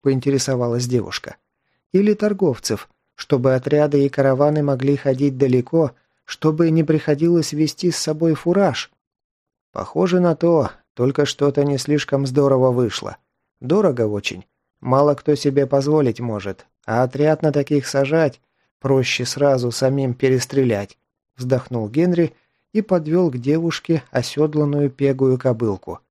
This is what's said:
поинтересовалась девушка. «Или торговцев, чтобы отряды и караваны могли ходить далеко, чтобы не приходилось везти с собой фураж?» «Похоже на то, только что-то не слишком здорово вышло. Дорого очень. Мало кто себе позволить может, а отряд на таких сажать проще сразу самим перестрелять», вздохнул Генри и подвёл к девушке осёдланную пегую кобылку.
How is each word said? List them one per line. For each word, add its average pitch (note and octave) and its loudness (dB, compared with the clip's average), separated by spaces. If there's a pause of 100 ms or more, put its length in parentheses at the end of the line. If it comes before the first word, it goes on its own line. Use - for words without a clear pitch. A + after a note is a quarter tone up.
поинтересовалась B2+ 0
девушка. - -4 (560)
«Или G#3 4
торговцев, G3 -2 (260)
чтобы C3 0
отряды C#3+ 2
и - 0
караваны C#3+ 2
могли C#3 0
ходить C3+ -2
далеко, B2+ 2 (320)
чтобы D#3 0
не D#3+ 2
приходилось D#3 0
везти D#3 -2
с D#3+ -4
собой D#3 0
фураж?» F3 0 (840)
«Похоже F3+ 0
на F3 2
то, E3 2 (240)
только C#3 0
что-то C#3+ 0
не C#3+ 0
слишком C#3 -2
здорово C3 2
вышло. A#2+ -4 (440)
Дорого C3+ 0
очень. G2+ -6 (340)
Мало C#3 2
кто D3 -2
себе C#3 0
позволить C#3 0
может, G2+ -8 (200)
а A2+ 0
отряд D3 0
на D3+ 2
таких C#3+ 0
сажать C#3 0 (400)
проще C3 0
сразу C3+ 0
самим C3+ -2
перестрелять», B2+ 0 (380)
вздохнул B2+ -4
Генри E3+ 0 (380)
и G#3+ 0
подвёл E3+ 0
к B2 -8
девушке D#3+ -2
осёдланную D3 -2
пегую C3 0
кобылку. A2+ -4 (100)